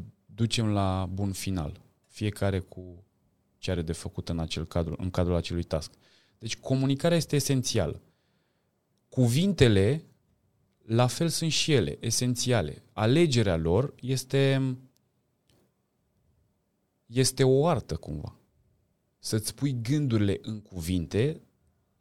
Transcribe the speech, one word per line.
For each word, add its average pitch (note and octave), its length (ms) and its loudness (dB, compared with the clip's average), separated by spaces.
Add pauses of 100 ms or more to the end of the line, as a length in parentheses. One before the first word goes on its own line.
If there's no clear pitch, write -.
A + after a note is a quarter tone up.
(260)
ducem A2 420 0
la F#2+ 460 0
bun G2 180 -2
final, F#2 500 -6 (260)
fiecare G2+ 520 -2
cu F2+ 440 -16 (540)
ce - 140 -6
are F2 100 0
de E2 120 -4
făcut - 360 -10
în E2+ 100 -2
acel D#2+ 260 -4
cadru, E2 320 -2
în F#2+ 120 -6
cadrul F2+ 260 0
acelui E2+ 280 -2
task. D#2+ 280 -6 (460)
Deci A2 200 -10
comunicarea C3+ 600 0
este D3 180 -2
esențială. A#2+ 680 0 (1080)
Cuvintele, B2+ 960 4 (800)
la A#2+ 220 2
fel, E3 220 -2
sunt E3 220 -2
și - 200 0
ele F#2+ 280 2
esențiale. A#2+ 840 -2 (100)
Alegerea A#2+ 640 4
lor E2+ 440 2
este, C3+ 760 0 (2250)
este B2+ 380 2
o C3 240 6
artă A#2+ 280 -2
cumva. - 400 -10 (840)
Să-ți - 360 -4
pui C3+ 260 -2
gândurile A#2 600 2
în A2 200 -10
cuvinte F#2 800 -2 (600)